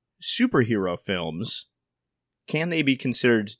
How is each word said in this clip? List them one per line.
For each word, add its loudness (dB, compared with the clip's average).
superhero 2
films, -6
can -2
they 0
be 4
considered 2